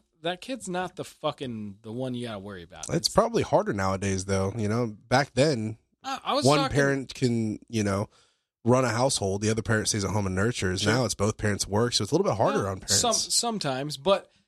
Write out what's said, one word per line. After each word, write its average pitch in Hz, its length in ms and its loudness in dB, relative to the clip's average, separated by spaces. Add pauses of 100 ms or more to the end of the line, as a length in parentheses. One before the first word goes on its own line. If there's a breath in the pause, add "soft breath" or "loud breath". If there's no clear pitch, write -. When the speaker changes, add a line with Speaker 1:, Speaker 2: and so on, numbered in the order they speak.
(220)
Speaker 1:
that 175 180 -4
kid's 220 300 -10
not 180 260 -4
the 143 80 -8
fucking, 110 800 -6
the 110 100 -14
one 127 220 -6
you 120 140 -6
gotta 107 120 -8
worry 95 240 -12
about. 82 240 -16
Speaker 2:
It's - 80 -4
Speaker 1:
It's - 140 0
Speaker 2:
probably 226 340 4
harder 143 300 2
nowadays, 95 500 0
though. 98 320 0
You 104 140 0
know, 113 260 -2 (140)
back 135 240 2
then, 117 440 2 (240)
Speaker 1:
I, 262 220 -8
I 196 100 -2
was 285 120 2
Speaker 2:
one 147 140 8
Speaker 1:
talking 262 160 0
Speaker 2:
parent 139 380 0
can, 117 540 0
you 110 160 -2
know, 101 240 0 (560 soft breath)
run 123 220 4
a 117 40 2
household, 107 520 0
the 107 80 0
other 110 120 0
parent 107 280 0
stays 101 160 0
at 87 60 -2
home 101 160 0
and 92 80 -2
nurtures. 95 460 0
Speaker 1:
Sure. 104 120 2
Speaker 2:
Now 127 100 2
it's 107 100 -2
both - 240 -2
parents 104 300 -2
work, 113 260 0
so 110 100 0
it's 98 100 -6
a - 20 4
little 196 160 2
bit 104 60 -2
harder 175 220 2
Speaker 1:
Well, 104 120 -2
Speaker 2:
on 95 80 -6
parents. - 220 0
Speaker 1:
some-, 240 120 2
sometimes, 147 840 -2
but 180 340 0 (160)